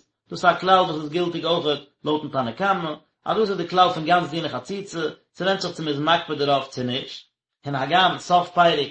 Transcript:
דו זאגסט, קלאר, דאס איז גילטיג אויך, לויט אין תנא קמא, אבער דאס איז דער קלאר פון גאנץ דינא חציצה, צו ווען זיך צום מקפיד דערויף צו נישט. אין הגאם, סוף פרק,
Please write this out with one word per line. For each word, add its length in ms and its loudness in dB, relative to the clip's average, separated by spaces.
דו 80 -12
זאגסט, 240 2
קלאר, 260 6
דאס 160 -6
איז 60 -8
גילטיג 360 -4
אויך, 360 0
לויט 180 -2
אין 100 -10
תנא 200 -2
קמא, 420 -2
אבער 140 0
דאס 100 2
איז 80 -2
דער 80 -4
קלאר 260 4
פון 120 -6
גאנץ 260 2
דינא 180 -6
חציצה, 520 -8
צו 120 -8
ווען 160 2
זיך 120 -6
צום 160 -8
מקפיד 500 0
דערויף 300 0
צו 140 -8
נישט. 440 -8
אין 100 -6
הגאם, 440 2
סוף 320 2
פרק, 400 4